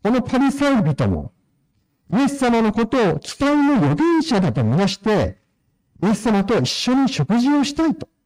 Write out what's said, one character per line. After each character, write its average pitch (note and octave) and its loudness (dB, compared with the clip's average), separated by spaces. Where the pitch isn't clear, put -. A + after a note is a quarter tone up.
こ G3+ 0
の B3+ 2
パ B3+ -4
リ C4+ 2
サ C#4 -2
イ A#3 2
人 C#3+ 0
も、 D2+ -4
イ F#3+ 0
エ C#4 2
ス C#4 -4
様 A#3+ 0
の G#3+ 2
こ A3+ -2
と A3 0
を D3+ -8
期 - -14
待 C#4+ 2
の C#4+ 2
預 D3 2
言 E4 2
者 B3+ -2
だ B2+ 0
と C3+ -2
み A2+ 0
な G3 2
し - -6
て、 F3 -2
イ F3+ 0
エ A3 2
ス - -4
様 G#3 2
と G#3 0
一 B2+ 0
緒 - -2
に C4+ 2
食 F#3+ 0
事 B3 2
を C#4+ 2
し C#4 -4
た E4 0
い C4 0
と - -12